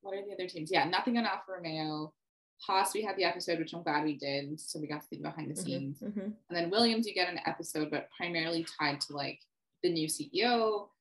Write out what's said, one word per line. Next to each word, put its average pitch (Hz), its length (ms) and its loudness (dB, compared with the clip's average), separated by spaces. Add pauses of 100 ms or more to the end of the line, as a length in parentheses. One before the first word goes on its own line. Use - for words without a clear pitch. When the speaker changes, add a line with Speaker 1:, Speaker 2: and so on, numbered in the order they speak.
Speaker 1:
what 196 120 -6
are 196 120 -6
the 202 80 -8
other 185 160 -4
teams? 165 200 -8
Yeah, 170 140 6
nothing 190 340 2
on 226 80 2
Alfa 190 280 -2
Romeo. 156 600 -4 (520)
Haas, 190 280 4
we 208 80 2
had 196 140 -2
the 190 80 2
episode, 175 360 2
which 160 140 -4
I'm 170 100 -6
glad 151 200 2
we 151 140 0
did, 143 420 -2
so - 220 -8
we 147 60 -6
got 147 160 -6
to - 40 -20
see 151 140 -12
behind 156 280 -6
the 151 40 -4
Speaker 2:
Mm-hmm, 180 120 -6
Speaker 1:
scenes. 139 360 -4
Speaker 2:
mm-hmm. 208 180 -4
Speaker 1:
And 208 160 -6 (140)
then 170 200 0
Williams, 226 380 4
you 196 60 -6
get 180 160 2
an 170 160 -4
episode, 160 440 -2
but - 280 -2
primarily 165 480 0 (120)
tied 143 240 2
to, - 120 -6
like, 139 260 -4 (440)
the 175 100 6
new 156 160 0
C 147 240 -4
E 190 140 4
O 226 540 2